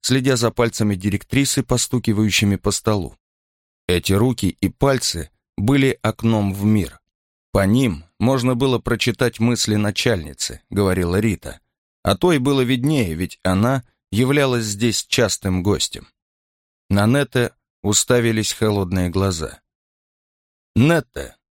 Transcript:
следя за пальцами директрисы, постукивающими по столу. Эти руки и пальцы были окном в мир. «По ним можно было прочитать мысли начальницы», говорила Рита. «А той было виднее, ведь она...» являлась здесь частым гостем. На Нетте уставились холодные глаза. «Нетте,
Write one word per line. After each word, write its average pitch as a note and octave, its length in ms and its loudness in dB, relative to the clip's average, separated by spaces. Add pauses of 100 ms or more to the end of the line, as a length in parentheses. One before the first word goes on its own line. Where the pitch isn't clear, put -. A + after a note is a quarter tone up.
следя C3 340 2
за A2+ 160 0
пальцами A2 440 0
директрисы, A2 680 -2
постукивающими G#2+ 920 0
по G#2 140 -2
столу. G#2 440 -4 (720)
Эти F2 240 0
руки G#2 480 0
и G2 80 0
пальцы B2 640 -2 (280)
были C3+ 440 2
окном G#2+ 520 0
в G2 120 -4
мир. G#2 340 0 (540)
«По G2 120 2
ним G2+ 380 0 (160)
можно B2+ 360 0
было B2 240 0
прочитать A#2 600 -2
мысли A2+ 360 0
начальницы», G2+ 920 -4
говорила F#2 500 0
Рита. G2+ 420 -4 (420)
«А F#2+ 140 0
той E3+ 220 2
было C3+ 220 2
виднее, B2 540 0
ведь F2 280 -6
она...» A2+ 400 0 (280)
являлась B2+ 520 2
здесь G#2+ 420 -2
частым F#2+ 580 0
гостем. - 440 -2 (800)
На G2+ 160 2
Нетте B2+ 460 0 (320)
уставились A2 680 0
холодные F#2+ 560 -2
глаза. F2+ 500 -4 (1160)
«Нетте, C3+ 600 0 (240)